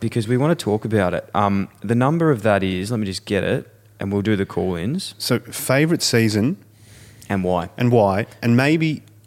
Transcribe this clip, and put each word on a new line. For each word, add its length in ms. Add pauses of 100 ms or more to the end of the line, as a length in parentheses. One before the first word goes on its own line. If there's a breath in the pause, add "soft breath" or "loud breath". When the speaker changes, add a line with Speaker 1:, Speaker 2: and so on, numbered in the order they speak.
Speaker 1:
because 260
we 100
wanna 180
talk 280
about 300
it. 200
Um, 360 (120)
the 140
number 360
of 120
that 200
is, 280
let 80
me 60
just 200
get 200
it, 220 (320)
and 120
we'll 100
do 140
the 100
call-ins. 720
Speaker 2:
So 220
favourite 640
season 560 (720 loud breath)
Speaker 1:
And 160
why. 320
Speaker 2:
and 160
why, 340 (160)
and 140
maybe 460 (240)